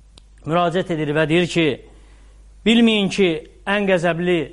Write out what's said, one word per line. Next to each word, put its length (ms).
müraciət 480
edir 200
və 140
deyir 180
ki, 200
"Bilməyin 440
ki, 180
ən 200
qəzəbli, 520